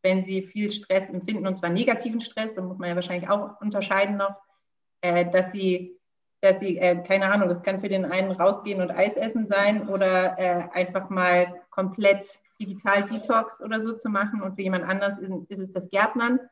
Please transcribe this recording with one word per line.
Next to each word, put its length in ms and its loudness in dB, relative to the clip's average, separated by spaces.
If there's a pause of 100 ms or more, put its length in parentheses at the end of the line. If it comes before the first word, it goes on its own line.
wenn 220 2
sie 180 -2
viel 280 -4
Stress 380 -2
empfinden, 380 -4
und 120 -2
zwar 120 -2
negativen 500 0
Stress, 340 -8
da 80 -6
muss 160 -8
man 120 -4
ja 40 -4
wahrscheinlich 340 -4
auch 320 -2
unterscheiden 560 0
noch, 200 -2 (640)
äh, 300 2
dass 200 2
sie, 480 -2 (420)
dass 200 6
sie, 180 -2
äh, 240 4
keine 300 2
Ahnung, 160 4
das 140 -2
kann 180 -2
für 80 -6
den 160 0
einen 260 0
rausgehen 500 0
und 100 0
Eis 260 2
essen 320 -2
sein 400 2
oder, 500 2
äh, 340 0
einfach 380 -2
mal 600 2
komplett 680 0 (200)
Digital-Detox 1000 -2
oder 200 -4
so 140 -4
zu 120 -8
machen 320 -2
und 140 -6
für 80 -8
jemand 220 0
anders 340 -2
ist, 140 -8 (160)
ist 100 -10
es 140 -10
das 180 -8
Gärtnern. 480 2 (140)